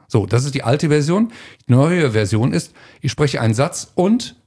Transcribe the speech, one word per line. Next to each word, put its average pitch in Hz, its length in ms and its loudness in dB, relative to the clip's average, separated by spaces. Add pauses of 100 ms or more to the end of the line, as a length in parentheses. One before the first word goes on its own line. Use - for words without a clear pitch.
So, 104 180 0
das 120 200 0
ist 139 100 -8
die 135 80 -6
alte 147 240 0
Version. 160 460 0 (340)
Die 123 60 4
neue 151 380 2
Version 107 420 0
ist, - 200 -4 (280)
ich 139 100 -4
spreche 143 300 -2
einen 110 120 0
Satz 139 420 -4
und 208 400 0 (120)